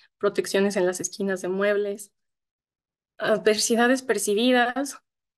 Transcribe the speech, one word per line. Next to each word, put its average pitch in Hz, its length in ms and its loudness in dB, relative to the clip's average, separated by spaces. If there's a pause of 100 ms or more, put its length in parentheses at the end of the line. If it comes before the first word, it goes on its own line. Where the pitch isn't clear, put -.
(180)
protecciones 202 600 0
en 180 80 2
las 180 140 -2
esquinas 196 420 -4
de 180 80 -6
muebles. 202 640 -2 (1080)
Adversidades 220 800 2
percibidas, 240 960 0 (400)